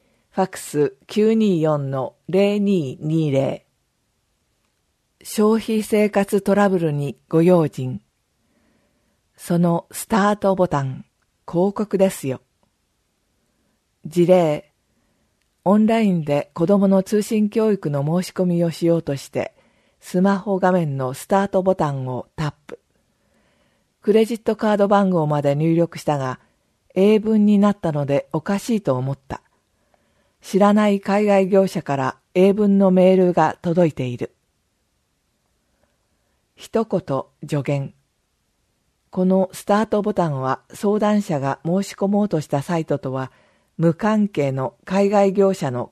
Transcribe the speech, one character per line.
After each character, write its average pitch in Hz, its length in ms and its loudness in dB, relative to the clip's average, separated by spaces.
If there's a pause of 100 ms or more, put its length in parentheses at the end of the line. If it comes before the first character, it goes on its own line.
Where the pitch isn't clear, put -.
(300)
フ - 120 -4
ァ - 40 0
ッ - 20 -2
ク - 120 -14
ス 147 360 -4 (120)
九 214 260 2
二 202 280 2
四 147 280 -2
の 135 260 -8 (140)
零 202 300 0
二 180 420 -2
二 156 300 -2
零。 135 340 -2 (1600)
消 214 380 0
費 214 220 -4
生 214 260 0
活 196 320 0
ト 196 120 0
ラ 202 160 4
ブ 185 100 0
ル 165 120 -2
に 143 260 -6 (100)
ご 160 140 2
用 170 260 4
心。 127 340 -8 (1300)
そ - 220 -4
の 170 340 0
ス - 140 -12
タ 208 260 2
ー 208 40 -2
ト 196 180 0
ボ 185 140 0
タ 143 160 -2
ン、 131 220 -10 (440)
広 185 240 0
告 202 240 -4
で 190 140 4
す - 160 -10
よ。 127 140 -6 (1600)
事 165 220 0
例、 170 460 2 (920)
オ 196 120 4
ン 214 80 4
ラ 226 160 2
イ 202 100 2
ン 165 140 -2
で 143 280 -2
子 165 140 -2
供 196 220 4
の 190 140 2
通 208 180 -2
信 214 280 -2
教 220 220 0
育 196 180 -4
の 143 120 -2
申 170 260 -2
し - 60 -18
込 185 120 -2
み 175 200 0
を 165 60 -2
し 170 140 -6
よ 170 120 2
う 160 40 -4
と 143 140 -6
し - 140 -12
て、 - 260 -8 (460)
ス - 180 -4
マ 196 200 2
ホ 190 200 -4
画 185 140 2
面 156 240 -2
の 131 160 -6
ス - 140 -16
タ 196 180 2
ー - 20 -2
ト 190 160 -2
ボ 190 100 2
タ 156 180 -2
ン 135 160 -6
を 127 280 -8
タ 151 140 -4
ッ - 40 -8 (140)
プ。 - 120 -18 (1200)
ク 208 100 0
レ 220 140 4
ジ 233 100 -4
ッ - 40 -6
ト 220 180 -4
カ 214 160 -2
ー 202 40 0
ド 202 120 2
番 202 200 2
号 165 160 0
ま 147 160 -2
で 143 140 0
入 165 180 0
力 165 240 -2
し - 60 -16
た 147 140 -2
が、 131 240 -8 (520)
英 208 260 4
文 214 260 2
に 208 140 4
な 202 120 4
っ 202 80 -6
た 160 140 -4
の 143 120 -4
で 139 280 -2
お 156 80 -4
か 202 180 -4
し 233 160 -4
い 202 60 -2
と 131 160 -2
思 135 160 -4
っ - 40 -12
た。 - 240 -12 (1000)
知 - 180 -2
ら 202 140 6
な 208 160 2
い 202 100 0
海 202 260 -2
外 196 220 2
業 190 200 4
者 196 140 -8
か 143 140 -6
ら 131 220 -4 (160)
英 190 180 4
文 202 260 2
の 196 140 4
メ 185 220 6
ー 185 40 4
ル 180 160 4
が 156 280 0
届 175 260 2
い 143 60 -4
て 131 120 -6
い 123 120 -8
る。 - 180 -10 (2250)
一 - 260 -4
言 156 400 -4 (260)
助 147 140 -2
言。 139 300 -4 (1160)
こ 185 140 -4
の 190 300 2
ス - 100 -16
タ 208 200 0
ー - 20 -6
ト 208 160 -2
ボ 214 120 -4
タ 175 140 -2
ン 139 140 -6
は 131 180 -4 (140)
相 208 260 -2
談 208 220 0
者 160 180 -4
が 135 240 -4
申 185 200 -2
し - 100 -14
込 196 160 -2
も 208 140 2
う 202 60 -2
と 156 120 -2
し - 60 -8
た 143 140 -2
サ 175 160 -4
イ 160 80 -4
ト 143 140 -4
と 131 140 -8
は 131 180 -8 (460)
無 165 160 2
関 214 340 0
係 143 240 -2
の 131 240 -6 (100)
海 196 240 0
外 196 240 4
業 196 200 2
者 143 180 -4
の 120 200 -6